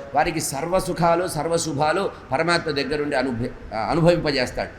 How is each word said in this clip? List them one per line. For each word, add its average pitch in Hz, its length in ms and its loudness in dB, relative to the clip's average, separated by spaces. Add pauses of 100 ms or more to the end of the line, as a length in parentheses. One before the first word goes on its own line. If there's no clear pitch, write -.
(160)
వారికి 160 240 2
సర్వసుఖాలు 170 880 0
సర్వశుభాలు 160 840 0 (220)
పరమాత్మ 165 400 2
దగ్గరుండి 143 440 -2
అనుభ-, 123 600 -4 (140)
అనుభవింపజేస్తాడు. 143 880 2